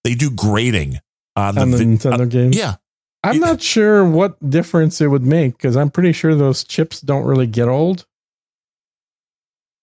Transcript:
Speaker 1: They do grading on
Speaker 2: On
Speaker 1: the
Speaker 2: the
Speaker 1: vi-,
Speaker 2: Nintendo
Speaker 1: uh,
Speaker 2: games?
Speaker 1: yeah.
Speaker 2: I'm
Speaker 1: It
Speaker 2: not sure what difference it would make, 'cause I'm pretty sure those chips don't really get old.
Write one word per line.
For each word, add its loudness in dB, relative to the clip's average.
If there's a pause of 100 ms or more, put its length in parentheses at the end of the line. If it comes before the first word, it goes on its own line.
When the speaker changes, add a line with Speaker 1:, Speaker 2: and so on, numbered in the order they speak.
Speaker 1:
They -2
do -2
grading -2 (360)
on -2
Speaker 2:
On 2
Speaker 1:
the 2
Speaker 2:
the 2
Speaker 1:
vi-, 2
Speaker 2:
Nintendo 0
Speaker 1:
uh, 0
Speaker 2:
games? 2
Speaker 1:
yeah. -4 (480)
Speaker 2:
I'm 0
Speaker 1:
It 0
Speaker 2:
not 0
sure 2
what 0
difference 0
it 2
would 0
make, 0
'cause -2
I'm 2
pretty 2
sure 0
those 0
chips -6
don't -4
really 0
get -2
old. -2 (1800)